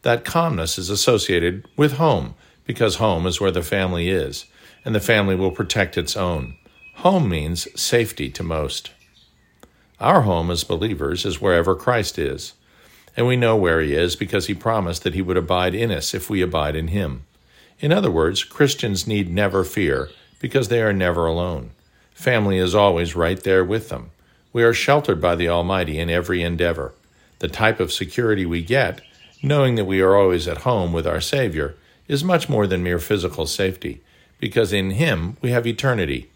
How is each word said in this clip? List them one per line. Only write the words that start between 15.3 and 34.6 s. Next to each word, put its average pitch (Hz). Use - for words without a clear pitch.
abide 90
in 113
us 82
if -
we 101
abide 78
in 80
him. 80
In 147
other 196
words, 82
Christians 117
need 104
never 95
fear 69
because 123
they 117
are 107
never 87
alone. 82
Family 104
is 92
always 87
right 87
there 92
with 110
them. -
We 117
are 117
sheltered 139
by 87
the 85
Almighty 87
in 85
every 87
endeavor. 85
The 76
type 110
of 87
security 101
we 85
get, 104
knowing 139
that 107
we 95
are 95
always 90
at 82
home 95
with 82
our 80
Savior, 80
is 143
much 175
more 110
than 92
mere 87
physical 85
safety, -
because 107